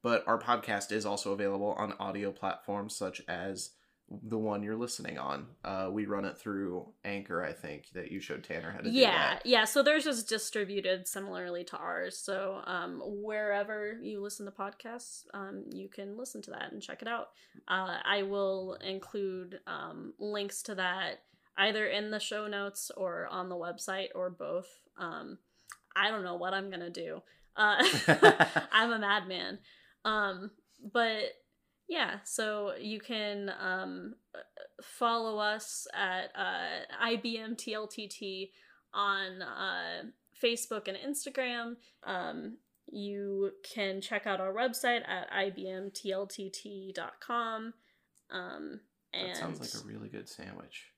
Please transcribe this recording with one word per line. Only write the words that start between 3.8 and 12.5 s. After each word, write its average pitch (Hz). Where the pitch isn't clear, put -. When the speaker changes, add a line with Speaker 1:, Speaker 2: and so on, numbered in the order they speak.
Speaker 1:
the 110
one 104
you're 107
listening 117
on. 71
Uh, 95
we 104
run 101
it -
through 98
Anchor, 98
I 73
think, 73
that 90
you 95
showed -
Tanner 170
how 190
to -
do 226
Speaker 2:
Yeah, 214
Speaker 1:
that. -
Speaker 2:
yeah, 233
so 285
theirs 302
is 247
distributed 196
similarly 180
to -
ours, 175
so, 196